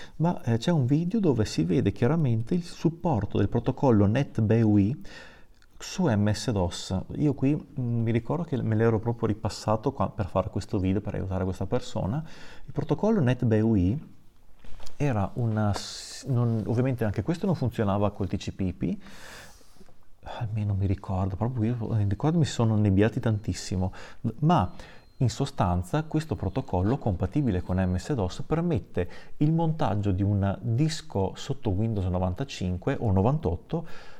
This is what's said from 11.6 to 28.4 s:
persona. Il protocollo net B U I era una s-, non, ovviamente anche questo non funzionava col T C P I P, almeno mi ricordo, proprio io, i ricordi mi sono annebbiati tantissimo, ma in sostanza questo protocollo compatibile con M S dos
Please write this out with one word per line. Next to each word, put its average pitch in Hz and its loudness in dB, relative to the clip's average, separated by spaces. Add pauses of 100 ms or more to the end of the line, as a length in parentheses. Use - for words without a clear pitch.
persona. 98 -2 (440)
Il - -12
protocollo 208 0
net 127 2
B 110 4
U 113 4
I 98 0 (840)
era 110 2
una 107 2
s-, - -10
non, 117 2
ovviamente 127 2
anche 104 0
questo 170 -2
non 190 2
funzionava 104 0
col 98 -4
T 101 -2
C 95 -6
P - -10
I 92 0
P, - -4 (1400)
almeno 104 -2
mi 98 0
ricordo, 95 -2
proprio 117 0
io, 113 -2
i 101 2
ricordi 147 0
mi 151 6
sono 113 2
annebbiati 104 4
tantissimo, 95 -2 (460)
ma 120 2 (480)
in 123 2
sostanza 104 0
questo 156 -2
protocollo 95 0
compatibile 101 0
con 92 -2
M 92 2
S 92 -4
dos 98 -2